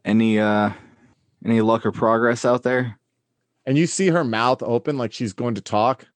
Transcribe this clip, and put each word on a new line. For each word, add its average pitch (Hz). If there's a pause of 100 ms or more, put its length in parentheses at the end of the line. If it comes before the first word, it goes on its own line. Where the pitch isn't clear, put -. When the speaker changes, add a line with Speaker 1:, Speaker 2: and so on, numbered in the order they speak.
Speaker 1:
"Any, 110
uh, 104 (760)
any 113
luck 113
or 101
progress 117
out 123
there?" 127 (680)
Speaker 2:
And 135
you 160
see 190
her 165
mouth 120
open 120
like 117
she's 110
going 120
to 95
talk, 110